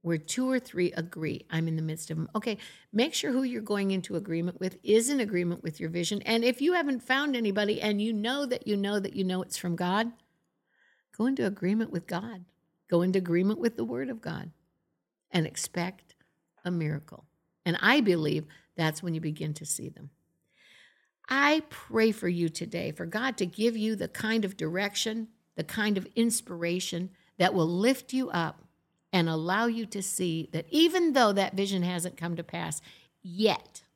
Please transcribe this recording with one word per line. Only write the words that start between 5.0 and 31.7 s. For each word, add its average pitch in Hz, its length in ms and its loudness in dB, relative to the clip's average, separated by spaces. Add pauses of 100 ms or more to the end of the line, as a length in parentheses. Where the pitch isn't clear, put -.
in 285 100 2
agreement 175 420 0
with 156 180 -8
your 160 100 -4
vision. 175 320 -2
And 233 240 2
if 247 160 2
you 330 120 4
haven't 285 300 0
found 277 320 0
anybody 208 460 0
and 208 200 2
you 226 120 0
know 247 320 -2
that 247 200 -4
you 208 120 0
know 202 220 0
that 190 140 -6
you 190 120 0
know 185 160 0
it's - 160 -8
from 175 180 -2
God, 196 380 0 (1040)
go 214 80 2
into 269 200 0
agreement 202 460 0
with 170 160 -6
God. 185 380 -8 (440)
Go 170 120 6
into 185 180 4
agreement 180 400 2
with 233 160 0
the 226 80 -2
Word 247 260 -4
of 226 120 -8
God - 300 -8 (800)
and 165 140 2
expect - 680 -8 (480)
a 180 80 -2
miracle. 156 540 -4 (400)
And 170 160 2
I 254 180 6
believe 160 460 2 (320)
that's 160 260 0
when 170 100 -2
you 160 80 -2
begin 151 340 -4
to 156 100 -14
see - 240 -6
them. 143 220 -18 (1160)
I 294 420 4
pray 220 440 2
for 196 160 -2
you 170 180 2
today, 165 440 -4
for 170 140 -8
God 226 320 -2
to 190 80 0
give 220 300 0
you 220 220 0
the 175 100 -4
kind 220 380 0
of 190 100 -4
direction, 202 720 -4 (300)
the - 80 -4
kind 208 320 0
of 185 180 -4
inspiration 180 960 0 (280)
that 185 160 4
will 165 140 4
lift 214 460 0
you 254 160 0
up - 340 -4 (480)
and 170 160 4
allow 170 380 0
you 226 220 -2
to 202 140 -8
see 165 520 -2
that 247 160 -4
even 330 440 4
though 233 200 6
that 196 220 2
vision 196 260 0